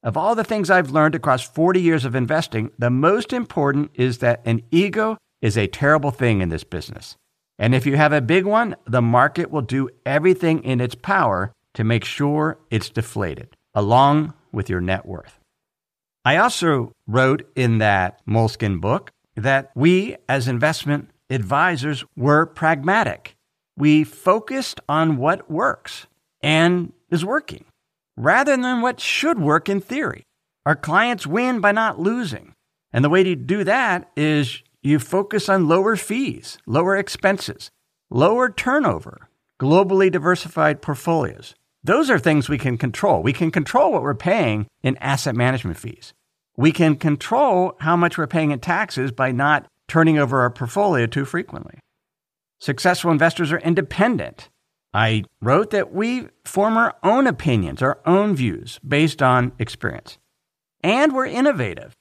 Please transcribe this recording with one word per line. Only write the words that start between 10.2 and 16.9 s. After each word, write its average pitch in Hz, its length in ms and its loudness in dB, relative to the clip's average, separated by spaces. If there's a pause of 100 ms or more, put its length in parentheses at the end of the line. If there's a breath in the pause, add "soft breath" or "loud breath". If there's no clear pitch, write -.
in 127 180 -2
its 123 140 -4
power 113 560 -2 (240)
to 113 80 -4
make 113 220 0
sure 151 540 -4 (120)
it's 107 200 -4
deflated, 104 680 -8 (180)
along 139 600 2 (180)
with 104 180 -6
your 92 100 -2
net 92 240 -4
worth. - 360 -18 (840)
I 143 120 4
also 170 560 0 (140)